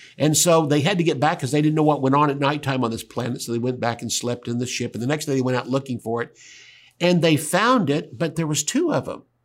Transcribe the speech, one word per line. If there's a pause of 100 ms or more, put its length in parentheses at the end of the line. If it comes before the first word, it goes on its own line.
(180)
And
so
they
had
to
get
back
'cause
they
didn't
know
what
went
on
at
nighttime
on
this
planet.
So
they
went
back
and
slept
in
the
ship.
And
the
next
day
they
went
out
looking
for
it. (640)
And
they
found
it,
but
there
was
two
of
'em. (220)